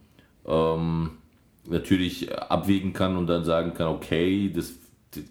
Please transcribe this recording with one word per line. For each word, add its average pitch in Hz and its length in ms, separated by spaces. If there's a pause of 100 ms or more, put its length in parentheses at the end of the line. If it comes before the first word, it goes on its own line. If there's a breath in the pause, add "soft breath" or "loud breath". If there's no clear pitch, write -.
(460 soft breath)
ähm, 80 640 (560)
natürlich 85 680
abwägen 92 560
kann 92 240
und 87 100
dann 85 160
sagen 82 300
kann, 85 140
okay, 90 680
das, 82 200 (380)
das 78 200